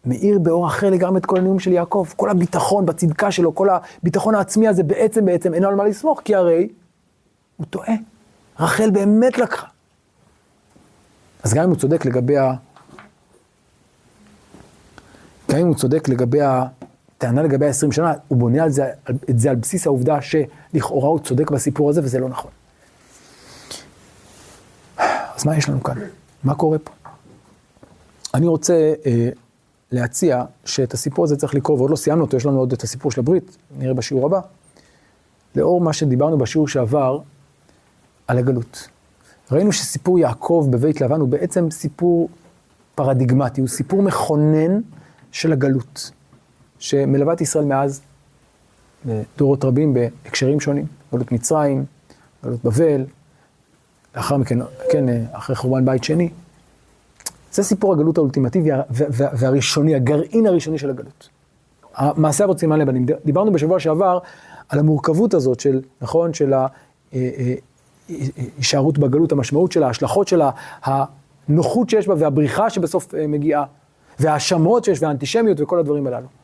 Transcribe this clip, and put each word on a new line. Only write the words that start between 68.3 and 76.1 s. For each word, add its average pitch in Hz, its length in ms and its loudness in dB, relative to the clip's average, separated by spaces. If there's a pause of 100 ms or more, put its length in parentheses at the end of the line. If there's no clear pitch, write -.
הישארות 139 400 0
בגלות, 147 340 2
המשמעות 147 400 0
שלה, 156 160 2
ההשלכות 139 400 0
שלה, 156 220 2 (340)
הנוחות 147 1080 -2
שיש 214 180 2
בה 196 100 2
והבריחה 151 520 0
שבסוף, 175 460 -4
אה, 151 120 -4
מגיעה, 147 380 -2 (540)
וההאשמות 160 640 2
שיש 165 180 0
והאנטישמיות 156 600 0
וכל 175 180 0
הדברים 147 280 -2
הללו. 123 200 -8 (160)